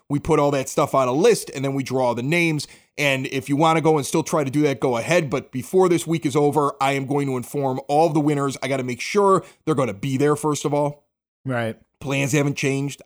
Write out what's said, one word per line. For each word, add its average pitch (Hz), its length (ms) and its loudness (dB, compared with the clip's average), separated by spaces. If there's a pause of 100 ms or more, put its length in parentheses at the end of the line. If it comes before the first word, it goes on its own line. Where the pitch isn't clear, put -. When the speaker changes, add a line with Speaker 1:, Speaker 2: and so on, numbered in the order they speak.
Speaker 1:
We 143 100 -2
put 151 200 2
all 143 120 4
that 135 180 -2
stuff 147 260 0
on 135 140 4
a 123 40 0
list, 175 420 2
and 135 100 -6
then 139 100 -4
we 135 80 -2
draw 123 320 0
the 120 80 -4
names. 160 460 0 (300)
And 135 300 0
if 135 200 -6
you 139 80 0
want 160 220 4
to 147 40 0
go 156 140 4
and 135 100 -2
still 160 160 -2
try 156 220 0
to 135 60 -4
do 147 120 0
that, 139 180 0
go 127 180 0
ahead. 156 320 0
But 127 200 -4
before 185 380 2
this 170 180 2
week 160 200 -4
is 131 100 -2
over, 147 440 2
I 139 120 0
am 135 140 -4
going 143 200 -2
to 131 100 -4
inform 131 520 -4
all 151 180 4
of 156 80 0
the 160 60 4
winners. 143 420 0
I 131 60 -6
gotta 131 160 -2
make 123 160 -6
sure 196 420 2 (220)
they're 156 100 0
gonna 123 200 0
be 135 220 -4
there, 143 200 2
first 147 280 -2
of 147 80 0
all. 147 320 -2 (400)
Speaker 2:
Right. 117 320 -4 (240)
Speaker 1:
Plans 139 320 -2
haven't 143 240 0
changed. 139 500 -4